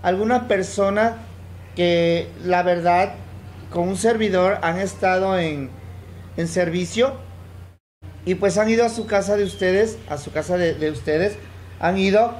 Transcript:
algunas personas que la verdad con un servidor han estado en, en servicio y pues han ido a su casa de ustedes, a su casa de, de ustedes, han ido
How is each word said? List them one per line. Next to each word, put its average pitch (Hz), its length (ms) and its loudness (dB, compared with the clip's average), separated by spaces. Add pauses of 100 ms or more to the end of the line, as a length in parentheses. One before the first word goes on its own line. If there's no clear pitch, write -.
algunas 214 420 2
personas 202 680 2 (640)
que 170 520 2 (160)
la 180 200 2
verdad 175 500 2 (580)
con 175 160 0
un 185 100 -2
servidor 202 640 2
han 170 180 0
estado 190 580 0
en, 151 320 -2 (680)
en 170 100 -2
servicio 180 680 0 (1120)
y 180 100 2
pues 185 220 2
han 220 120 4
ido 226 160 4
a 226 40 2
su 226 160 -6
casa 202 300 2
de 202 80 2
ustedes, 190 540 2 (120)
a 147 80 -4
su - 140 -10
casa 156 260 -2
de, 170 160 2
de 156 180 0
ustedes, 156 420 0 (460)
han 180 180 2
ido 208 420 4